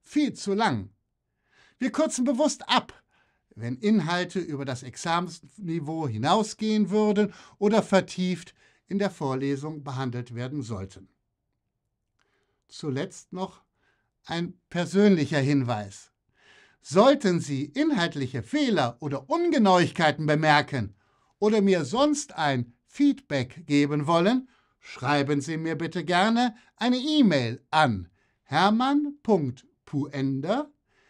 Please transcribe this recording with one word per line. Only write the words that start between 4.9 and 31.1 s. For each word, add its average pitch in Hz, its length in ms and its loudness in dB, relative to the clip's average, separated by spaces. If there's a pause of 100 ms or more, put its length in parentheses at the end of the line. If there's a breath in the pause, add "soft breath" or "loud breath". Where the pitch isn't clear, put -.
hinausgehen 202 800 0
würden 208 440 2 (240 loud breath)
oder 208 240 2
vertieft 185 720 -2 (340 soft breath)
in 196 120 -4
der 202 100 0
Vorlesung 139 720 -6
behandelt 123 520 -8
werden 127 260 -8
sollten. 95 480 -12 (1600)
Zuletzt - 640 -8
noch 185 300 -10 (640)
ein 170 280 -6 (160)
persönlicher 170 720 2
Hinweis. 123 720 -2 (680 soft breath)
Sollten 202 580 4
Sie 143 260 -6
inhaltliche 165 800 -2
Fehler 196 560 0
oder 143 300 -8
Ungenauigkeiten 185 960 2
bemerken 147 680 2 (440)
oder 214 220 2
mir 185 220 4
sonst 269 500 0
ein 135 400 -2 (120)
Feedback - 800 -2
geben 147 400 2
wollen, 190 440 2 (300 soft breath)
schreiben 143 640 -2
Sie 156 160 -6
mir 160 180 -4
bitte 170 280 -6
gerne 226 520 2 (200 soft breath)
eine 247 220 0
E-Mail 233 760 2
an 120 360 2 (440)
hermann 254 720 2
punkt 156 420 0 (200)
puender 143 840 -4 (400)